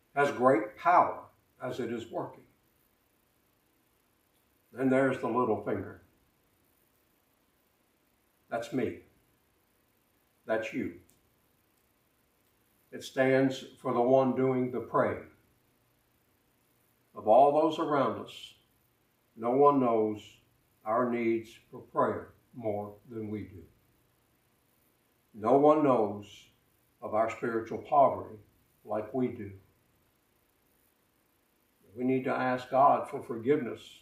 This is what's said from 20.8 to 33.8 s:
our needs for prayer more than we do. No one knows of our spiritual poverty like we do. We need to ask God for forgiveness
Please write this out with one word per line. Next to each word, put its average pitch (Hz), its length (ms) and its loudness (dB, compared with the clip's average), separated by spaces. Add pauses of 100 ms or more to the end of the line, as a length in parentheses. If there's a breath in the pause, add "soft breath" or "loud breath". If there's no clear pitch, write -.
our 120 240 0
needs 113 480 -2 (140)
for - 120 -18
prayer - 520 -4 (180)
more 104 440 -8 (120)
than 110 220 -10
we 104 120 -8
do. 90 220 -18 (1700)
No 113 220 2
one 151 240 6
knows 104 640 -2 (560)
of 107 100 -10
our 110 160 0
spiritual 113 500 -6
poverty 107 600 0 (460)
like 107 280 -8
we 127 140 0
do. 101 240 -10 (2500)
We 127 80 -6
need 127 220 0
to 123 60 -2
ask 127 380 -4
God 131 400 4
for 139 100 -8
forgiveness 120 800 -4